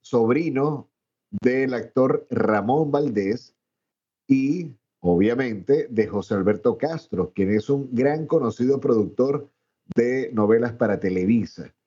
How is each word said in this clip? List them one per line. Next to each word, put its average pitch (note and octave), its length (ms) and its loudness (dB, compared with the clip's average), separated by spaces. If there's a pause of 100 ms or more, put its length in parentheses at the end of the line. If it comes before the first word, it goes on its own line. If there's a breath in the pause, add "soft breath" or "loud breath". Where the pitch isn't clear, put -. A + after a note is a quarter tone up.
sobrino C3+ 880 0 (420)
del B2+ 440 0
actor D3+ 560 -2
Ramón A2+ 600 0
Valdés A#2 640 -2 (720)
y, C#3+ 420 0 (300)
obviamente, A2+ 920 0
de A2 160 0
José G2+ 280 -6
Alberto G#2 440 0
Castro, C#3+ 560 -4
quien G2 160 0
es G#2+ 200 0
un C#3 220 -2
gran C#3+ 360 0
conocido B2+ 500 0
productor B2 720 -2 (460)
de B2+ 360 0
novelas A2+ 400 2
para G2+ 280 -2
Televisa. F#2+ 760 -2 (120)